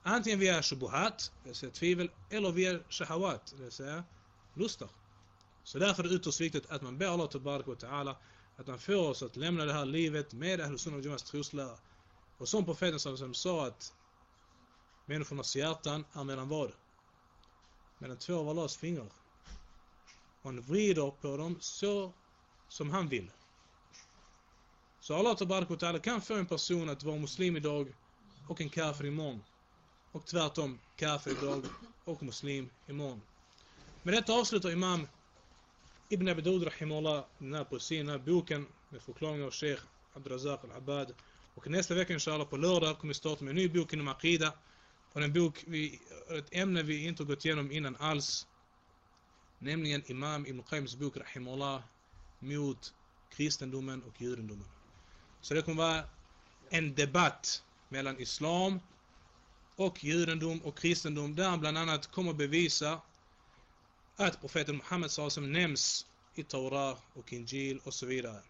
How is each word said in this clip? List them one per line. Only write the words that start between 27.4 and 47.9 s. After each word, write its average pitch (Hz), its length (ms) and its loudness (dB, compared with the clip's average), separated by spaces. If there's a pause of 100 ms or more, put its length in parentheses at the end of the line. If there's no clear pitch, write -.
idag 147 360 0 (540)
och 170 140 -6
en 147 80 -4
kafir 147 360 0
imorgon. 143 380 -2 (680)
Och - 140 -10
tvärtom, 147 540 0 (160)
kafir 147 360 0
idag 139 340 0 (400)
och 160 180 -4
muslim 135 460 -4 (180)
imorgon. 139 340 -6 (800)
Med 175 100 4
detta 226 200 4
avslutar 208 380 4
Imam 175 360 2 (1000)
Ibn 190 180 2
Abi 165 140 2
Dawud 175 260 4
rahimahullah 151 580 0 (120)
den 139 160 -8
här 151 100 -2
poesin, 147 420 -2
den 143 140 -2
här 127 60 -10
boken 160 420 2 (220)
med 127 120 -14
förklaring 151 420 -4
av 131 80 -4
Sheikh 143 300 -2 (320)
Abdurazak 135 500 -4
Al-Abbad. 127 500 -4 (420)
Och - 120 -10
nästa 175 260 2
vecka, 175 200 2
inshallah, 156 340 0
på 139 100 -2
lördag 160 420 6
kommer 151 140 -4
vi - 40 -4
starta 151 260 -2
med 135 60 -4
en 143 60 -2
ny 180 140 4
bok 160 240 2
inom 147 140 -2
Aqida. 156 460 4 (600)
Och 147 80 0
en 147 120 2
bok 165 340 4
vi, 151 320 -4 (300)
ett 151 220 -4
ämne 180 320 4
vi 151 220 0
inte 165 180 -2
gått 143 220 -2
igenom 147 260 2
innan 143 240 -2